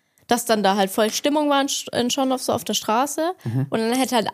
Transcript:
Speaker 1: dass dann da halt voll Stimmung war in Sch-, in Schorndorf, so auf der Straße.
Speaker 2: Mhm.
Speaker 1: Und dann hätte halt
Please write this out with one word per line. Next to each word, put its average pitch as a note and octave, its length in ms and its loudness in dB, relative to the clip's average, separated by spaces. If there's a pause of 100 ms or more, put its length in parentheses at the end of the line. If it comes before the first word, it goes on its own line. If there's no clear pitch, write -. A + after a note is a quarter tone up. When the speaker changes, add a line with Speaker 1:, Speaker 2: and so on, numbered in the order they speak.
(260)
Speaker 1:
dass A#3+ 200 0
dann G#3+ 160 2
da G3 140 4
halt G3 140 2
voll A3 220 2
Stimmung D4 380 0
war C#4 100 2
in C#4 80 0
Sch-, - 260 -8
in A#3+ 140 0
Schorndorf, C4 340 0
so - 120 -2
auf - 100 -4
der - 80 -4
Straße. C#4 600 0 (100)
Speaker 2:
Mhm. C3 240 0
Speaker 1:
Und - 100 -4
dann A3+ 160 0
hätte B3+ 220 0
halt G#3+ 180 0